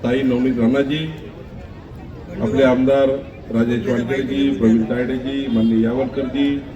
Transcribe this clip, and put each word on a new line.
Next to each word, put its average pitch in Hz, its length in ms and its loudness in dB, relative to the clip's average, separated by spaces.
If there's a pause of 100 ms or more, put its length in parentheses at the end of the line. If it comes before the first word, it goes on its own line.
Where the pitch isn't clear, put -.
ताई 123 180 0
नवनीत 127 380 2
राणाजी, 139 520 2 (1300)
आपले 131 220 2
आमदार 131 460 4 (460)
राजेश 117 320 0
वानखेडेजी, 131 640 0
प्रवीण 113 340 2
तायडेजी, 127 680 -2
माननीय 113 320 4
यावलकरजी 135 800 0 (140)